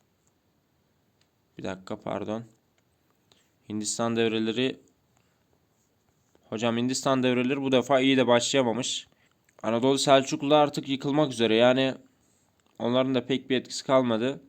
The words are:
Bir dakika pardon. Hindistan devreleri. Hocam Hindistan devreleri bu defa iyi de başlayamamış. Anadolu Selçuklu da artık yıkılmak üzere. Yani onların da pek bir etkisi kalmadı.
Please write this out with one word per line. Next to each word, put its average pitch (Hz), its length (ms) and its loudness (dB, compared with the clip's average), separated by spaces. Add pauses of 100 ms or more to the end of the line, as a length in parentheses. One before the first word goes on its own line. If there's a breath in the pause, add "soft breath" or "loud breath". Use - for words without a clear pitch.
(1600)
Bir 127 60 -16
dakika 110 360 -10
pardon. 107 460 -8 (1300)
Hindistan 113 440 -4
devreleri. 113 640 -2 (1700)
Hocam 117 280 -2
Hindistan 131 460 0
devreleri 127 380 0
bu 135 100 -2
defa 131 280 2
iyi 135 180 4
de 120 100 4
başlayamamış. 120 800 0 (560)
Anadolu 117 340 0
Selçuklu 143 520 2
da 151 80 4
artık 143 320 0
yıkılmak 139 420 -2
üzere. 110 240 0
Yani 127 380 4 (880)
onların 131 360 0
da 123 100 -2
pek 131 240 -4
bir 127 80 0
etkisi - 260 -8
kalmadı. 127 640 0